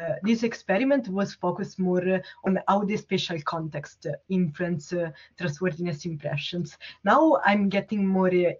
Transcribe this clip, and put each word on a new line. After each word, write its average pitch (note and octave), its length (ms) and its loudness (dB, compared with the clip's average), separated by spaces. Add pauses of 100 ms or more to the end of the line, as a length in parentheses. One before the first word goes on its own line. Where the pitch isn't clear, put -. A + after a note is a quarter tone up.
(240)
this A3+ 200 2
experiment B3+ 680 0
was F#3+ 240 -2
focused F3+ 460 -4
more, F3+ 280 0
uh, F#3 120 2 (260)
on F#3 220 2
how G3+ 180 2
the G3+ 100 0
spatial F#3 480 -4
context, D#3+ 640 -6
uh, D3 60 -4 (160)
influence, F3 640 -2
uh, E3+ 180 -2 (260)
trustworthiness F3 680 -4
impressions. D#3 720 -6 (260)
Now C#4 400 6
I'm G3+ 240 4
getting G3 400 0
more, F#3+ 220 4
uh, F3+ 300 4